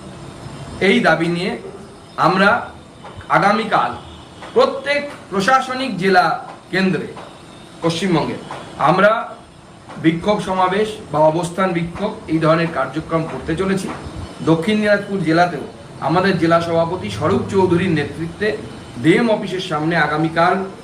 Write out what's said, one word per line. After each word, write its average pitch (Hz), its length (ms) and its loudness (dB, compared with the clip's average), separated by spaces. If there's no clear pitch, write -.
এই 226 160 4
দাবি 165 280 4
নিয়ে 180 300 -2
আমরা 180 540 2
আগামীকাল 190 600 2
প্রত্যেক 269 560 2
প্রশাসনিক 247 680 0
জেলা 180 280 4
কেন্দ্রে 180 360 0
পশ্চিমবঙ্গে 160 560 0
আমরা 190 580 4
বিক্ষোভ 170 440 2
সমাবেশ 190 460 2
বা 151 80 2
অবস্থান 170 540 2
বিক্ষোভ, 170 380 -4
এই 160 120 0
ধরনের 160 340 4
কার্যক্রম 156 580 -2
করতে 135 240 -4
চলেছি। 190 320 -2
দক্ষিণ 165 360 2
দিনাজপুর 196 420 0
জেলাতেও 165 380 2
আমাদের 180 380 2
জেলা 165 240 4
সভাপতি 170 480 -2
স্বরূপ 190 400 0
চৌধুরীর 180 420 4
নেতৃত্বে 165 640 -2
ডিএম 220 260 4
অফিসের 190 300 -2
সামনে 160 380 -2
আগামীকাল 160 680 2